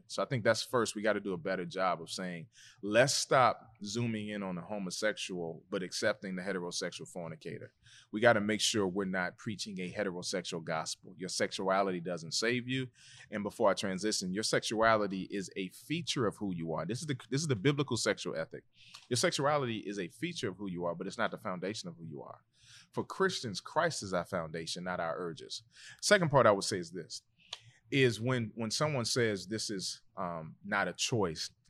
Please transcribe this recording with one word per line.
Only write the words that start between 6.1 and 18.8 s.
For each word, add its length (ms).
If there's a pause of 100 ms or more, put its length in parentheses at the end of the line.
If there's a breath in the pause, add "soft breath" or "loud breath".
the 40
heterosexual 640
fornicator." 680 (400 loud breath)
We 80
gotta 180
make 220
sure 260
we're 180
not 320
preaching 440
a 100
heterosexual 720
gospel. 540
Your 100
sexuality 720
doesn't 340
save 360
you. 180 (420 loud breath)
And 140
before 260
I 40
transition, 580
your 120
sexuality 880
is 280
a 100
feature 600
of 100
who 160
you 200
are. 120
This 160
is 60
the, 100 (120)
this 120
is 60
the 100
biblical 400
sexual 400
ethic. 260 (460 loud breath)